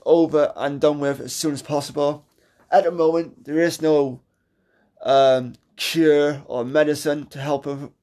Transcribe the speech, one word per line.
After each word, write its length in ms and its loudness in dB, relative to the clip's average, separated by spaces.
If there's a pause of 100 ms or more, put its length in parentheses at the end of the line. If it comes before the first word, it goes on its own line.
over 520 2
and 240 -6
done 180 2
with 220 -4
as 120 -12
soon 200 -4
as 100 -8
possible. 640 -4 (460)
At 120 4
the 60 -2
moment, 540 -2
there 160 -2
is 200 0
no, 400 0 (840)
um, 520 2 (220)
cure 680 2
or 180 -6
medicine 640 -2
to 140 -16
help 260 -4
with 240 -10 (120)